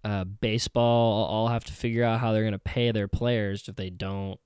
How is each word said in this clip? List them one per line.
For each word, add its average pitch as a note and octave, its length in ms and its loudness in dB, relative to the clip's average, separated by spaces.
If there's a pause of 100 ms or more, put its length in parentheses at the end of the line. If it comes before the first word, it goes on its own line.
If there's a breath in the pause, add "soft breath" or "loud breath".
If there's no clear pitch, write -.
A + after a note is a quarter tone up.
uh, G2+ 200 -2
baseball, A#2 1000 2
all A2 220 0
have A#2 180 -2
to - 80 -12
figure A#2 300 0
out A#2 160 2
how A#2 120 0
they're G#2+ 120 4
gonna G#2 160 -2
pay A#2+ 320 0
their G#2 160 0
players A2 600 -2
if G2 80 -12
they F#2+ 140 -6
don't G2 560 -6